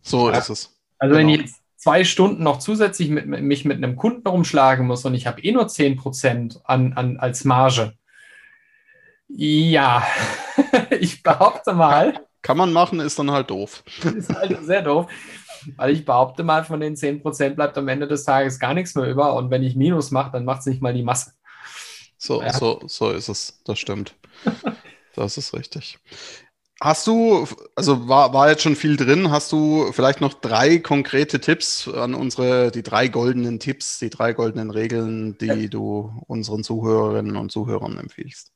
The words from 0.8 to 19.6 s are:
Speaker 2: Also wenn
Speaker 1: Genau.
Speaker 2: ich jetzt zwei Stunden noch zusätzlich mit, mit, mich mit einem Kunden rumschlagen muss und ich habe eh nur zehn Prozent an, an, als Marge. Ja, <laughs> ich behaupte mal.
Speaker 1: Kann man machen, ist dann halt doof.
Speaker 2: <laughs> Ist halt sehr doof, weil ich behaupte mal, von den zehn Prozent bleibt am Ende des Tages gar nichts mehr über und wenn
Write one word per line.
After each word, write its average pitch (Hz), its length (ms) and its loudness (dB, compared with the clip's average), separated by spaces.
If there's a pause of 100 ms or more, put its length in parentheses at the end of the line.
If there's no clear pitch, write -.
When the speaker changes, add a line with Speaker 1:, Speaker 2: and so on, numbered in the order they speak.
Speaker 2:
Also 139 160 6
wenn 156 120 8
Speaker 1:
Genau. 151 120 6
Speaker 2:
ich 135 100 -6
jetzt - 120 -20 (160)
zwei 165 260 4
Stunden 185 400 2
noch 139 160 2
zusätzlich 196 500 0
mit, 151 160 -2
mit, 143 160 -6
mich 143 240 0
mit 147 120 0
einem 127 180 -4
Kunden 233 320 -2
rumschlagen 135 580 4
muss 123 200 -2
und 127 100 0
ich 123 100 -6
habe 120 160 -6
eh 196 100 0
nur 240 160 2
zehn 139 300 0
Prozent 120 680 -4
an, 127 280 2
an, 123 240 -2
als 127 280 -4
Marge. 127 480 4 (1300)
Ja, 151 760 4 (500)
<laughs> - 440 2
ich - 240 -4
behaupte 185 500 2
mal. 165 520 4 (160)
Speaker 1:
Kann 135 160 0
man 175 160 2
machen, 165 260 2
ist 147 180 -4
dann 143 140 0
halt 135 180 0
doof. 101 340 -8 (100)
Speaker 2:
<laughs> 170 220 -4
Ist - 180 -6
halt 185 320 -4
sehr 175 160 0
doof, 151 260 0 (720)
weil 135 140 0
ich 156 140 0
behaupte 131 380 2
mal, 160 200 2
von 160 160 -6
den 151 160 -4
zehn 147 260 -4
Prozent 143 340 -2
bleibt 143 220 -2
am 139 100 -4
Ende 139 200 -4
des 147 160 -4
Tages 135 360 0
gar 127 140 -2
nichts 180 220 -4
mehr 127 140 -2
über 139 240 0
und 123 160 -4
wenn 127 140 0